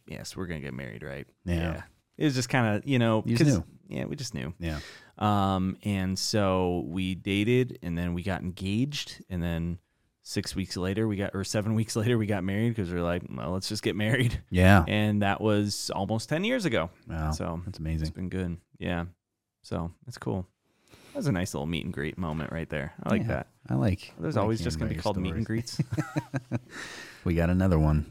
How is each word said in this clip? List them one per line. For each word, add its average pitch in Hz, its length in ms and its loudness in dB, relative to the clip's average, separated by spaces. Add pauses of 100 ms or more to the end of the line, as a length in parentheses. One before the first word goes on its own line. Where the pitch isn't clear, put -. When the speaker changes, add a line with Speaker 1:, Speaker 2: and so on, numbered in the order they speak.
Speaker 1:
"Yes, - 300 -12
we're 90 100 -6
gonna 82 140 -6
get 67 140 -8
married, 62 280 -10
right?" 69 220 -10 (200)
Speaker 2:
Yeah. 87 100 0
Speaker 1:
Yeah. 82 260 -2 (360)
It 151 80 0
was 139 100 2
just 123 140 0
kinda, 110 360 2
you 135 140 2
know, 113 260 4
Speaker 2:
You 117 120 2
just 151 120 6
Speaker 1:
'cause 120 80 6 (320)
Speaker 2:
knew. - 80 -6
Speaker 1:
Yeah, - 80 -4
we - 100 -6
just 143 200 -8
knew. 69 240 -6
Speaker 2:
Yeah. 80 200 -2 (380)
Speaker 1:
Um, 98 680 2
and 95 340 0
so 92 720 2
we 92 280 -2
dated, 110 680 2
and 85 140 -4
then 87 160 0
we 87 100 -2
got 92 180 -2
engaged, 104 880 -4
and 90 140 -2
then 85 340 -2 (460)
six - 320 -4
weeks 95 220 -4
later, 95 300 0
we 104 100 0
got, 98 180 -2
or 98 80 -2
seven 110 320 0
<laughs> 110 40 4
weeks 113 160 -2
later, 117 220 4
we 110 80 2
got 98 180 0
married 107 320 0
'cause 92 140 -2
we 87 60 -2
were 87 80 0
like, 85 260 0
"Well, 64 220 -6
let's 92 180 -2
just 107 140 -4
get 95 120 2
married." 110 540 2
Speaker 2:
Yeah. 92 380 10
Speaker 1:
And 104 340 2
that 101 200 2
was 104 500 2
almost 104 380 -2
ten 160 140 0
years 233 220 0
ago. 92 240 2 (180)
Speaker 2:
Wow. 80 240 -2
Speaker 1:
So 85 340 -4
Speaker 2:
That's - 140 -8
amazing. 80 280 -2
Speaker 1:
it's - 80 -4
been 92 140 -6
good. 87 280 -4 (220)
Yeah. 87 260 -2 (560)
So 85 300 -6 (160)
it's 120 100 -12
cool. 98 300 -4 (680)
That 294 40 -10
was 214 100 -2
a 135 60 4
nice 92 200 0
little 71 140 -4
meet 82 160 -2
and 90 100 -6
greet 76 240 -4
moment 78 360 -4
right 80 160 -6
there. 69 240 -4 (100)
I - 60 -2
like - 140 2
Speaker 2:
Yeah, 120 40 -2
Speaker 1:
that. - 200 -2 (200)
Speaker 2:
I 120 80 0
like, 113 420 0
Speaker 1:
There's 82 200 -4
Speaker 2:
I - 20 2
like 98 40 2
Speaker 1:
always 110 180 0
just 80 180 -2
gonna 78 100 -2
be 78 60 -4
Speaker 2:
hearing 85 80 -4
Speaker 1:
called 101 140 0
meet 92 180 -2
and 110 80 -2
Speaker 2:
stories. 113 320 -4
Speaker 1:
greets. - 840 -4
Speaker 2:
<laughs> - 640 -14
We 90 100 2
got 85 140 4
another 92 280 6
one. 78 340 4